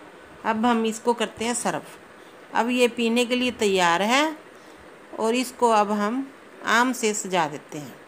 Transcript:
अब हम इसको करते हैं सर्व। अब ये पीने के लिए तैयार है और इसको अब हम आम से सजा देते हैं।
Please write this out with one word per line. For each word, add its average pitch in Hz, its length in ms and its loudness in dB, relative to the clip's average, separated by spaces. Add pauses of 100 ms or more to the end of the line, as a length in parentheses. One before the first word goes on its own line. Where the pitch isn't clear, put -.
(460)
अब 220 200 0
हम 226 200 2
इसको 220 280 -2
करते 226 320 -4
हैं 240 100 -2
सर्व। 165 260 -2 (720)
अब 226 160 0
ये 247 180 4
पीने 233 380 0
के 240 100 -2
लिए 247 180 0
तैयार 185 500 2
है 285 320 2 (840)
और 226 160 0
इसको 240 360 0
अब 208 200 4
हम 220 340 -2 (440)
आम 240 240 4
से 214 200 -2
सजा 180 340 0
देते 147 300 -12
हैं। 143 180 -12 (120)